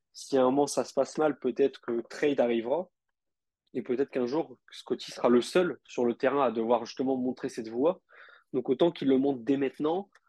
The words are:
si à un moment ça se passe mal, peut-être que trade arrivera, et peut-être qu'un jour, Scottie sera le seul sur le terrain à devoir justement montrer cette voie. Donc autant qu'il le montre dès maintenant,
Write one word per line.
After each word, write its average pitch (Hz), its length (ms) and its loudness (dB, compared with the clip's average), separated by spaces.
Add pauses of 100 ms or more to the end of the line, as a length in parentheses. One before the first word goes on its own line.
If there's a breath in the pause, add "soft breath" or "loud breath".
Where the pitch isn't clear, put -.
(120)
si - 260 -4
à 131 40 6
un 127 40 6
moment 139 220 4
ça 131 160 -2
se - 100 -8
passe - 240 -2
mal, 151 220 0
peut-être 131 400 0
que 117 300 -4
trade 143 320 0
arrivera, 120 480 0 (840)
et 123 100 -6
peut-être 127 260 -2
qu'un 127 160 -2
jour, 135 320 -4 (140)
Scottie - 400 -8
sera - 180 0
le 120 120 8
seul 175 440 0
sur - 180 -4
le 117 120 0
terrain 139 280 2
à 123 80 2
devoir 113 340 0
justement 131 300 -4
montrer 127 320 -4
cette 117 220 -8
voie. 135 320 0 (500 loud breath)
Donc 127 160 -4
autant 165 240 2
qu'il 156 160 -4
le 131 120 4
montre 135 240 0
dès 139 140 2
maintenant, 151 520 -2 (200 soft breath)